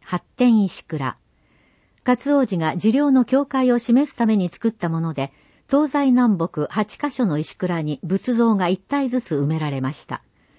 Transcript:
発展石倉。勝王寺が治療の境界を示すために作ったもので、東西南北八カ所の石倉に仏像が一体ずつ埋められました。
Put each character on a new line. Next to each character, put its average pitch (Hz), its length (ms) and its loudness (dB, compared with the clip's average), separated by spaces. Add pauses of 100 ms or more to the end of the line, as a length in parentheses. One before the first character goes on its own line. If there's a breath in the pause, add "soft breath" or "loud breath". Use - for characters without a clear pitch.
発 - 240 -8 (120)
展 233 280 4
石 - 200 -6
倉。 139 320 -6 (920)
勝 262 300 2
王 269 100 2
寺 160 260 -2
が - 40 -8
治 202 140 0
療 285 200 2
の 262 140 4
境 277 220 0
界 262 260 0
を 240 60 2
示 254 320 2
す - 60 -20
た 233 100 0
め 214 100 2
に 180 120 0
作 - 200 -6
っ 220 40 0
た - 160 -6
も 165 120 -2
の 165 140 -4
で、 139 180 -4 (360 soft breath)
東 285 220 2
西 285 160 0
南 247 300 2
北 160 340 -4
八 - 280 -6
カ 294 120 -4
所 254 160 -2
の 151 120 -2
石 - 180 -8
倉 175 260 -4
に 151 200 -6
仏 196 320 -2
像 226 200 2
が 190 140 0
一 185 100 -2
体 277 300 -4
ず 240 120 -2
つ - 160 -4
埋 139 100 0
め 160 120 -2
ら 151 120 -4
れ 135 100 -6
ま 131 120 -4
し - 120 -18
た。 - 180 -10 (360)